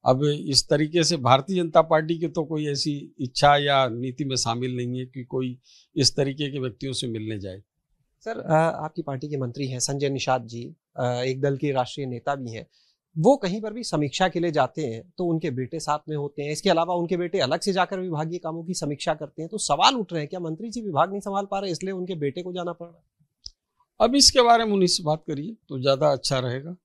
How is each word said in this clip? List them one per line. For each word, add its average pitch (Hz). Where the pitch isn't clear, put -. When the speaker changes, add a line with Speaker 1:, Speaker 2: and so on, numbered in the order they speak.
Speaker 1:
अब 131
इस 147
तरीके 156
से 175
भारतीय 135
जनता 170
पार्टी 160
की 165
तो 165
कोई 151
ऐसी 143
इच्छा 143
या 139
नीति 127
में 131
शामिल 123
नहीं 123
है 127
कि 127
कोई 127
इस 139
तरीके 139
के 143
व्यक्तियों 127
से 127
मिलने 110
जाए। 95
Speaker 2:
सर, 226
अ, -
आपकी 160
पार्टी 139
के 147
मंत्री 131
हैं 127
संजय 139
निषाद 131
जी, 117
अ, 131
एक 127
दल 139
के 143
राष्ट्रीय 131
नेता 127
भी 127
हैं, 110
वो 240
कहीं 196
पर 214
भी 233
समीक्षा 156
के 170
लिए 170
जाते 147
हैं 113
तो 185
उनके 160
बेटे 131
साथ 151
में 151
होते 143
हैं, 147
इसके 185
अलावा 170
उनके 175
बेटे 175
अलग 147
से 202
जाकर 185
विभागीय 165
कामों 165
की 175
समीक्षा 151
करते 151
हैं, 165
तो 214
सवाल 190
उठ 214
रहे 165
हैं 147
क्या 185
मंत्री 170
जी 226
विभाग 175
नहीं 202
संभाल 196
पा 196
रहे 196
इसलिए 190
उनके 180
बेटे 147
को 180
जाना 175
पड़ 170
रहा 170
है? -
Speaker 1:
अब 233
इसके 277
बारे 233
में 214
उन्हीं 190
से 175
बात 156
करिए 156
तो 135
ज़्यादा 135
अच्छा 135
रहेगा 135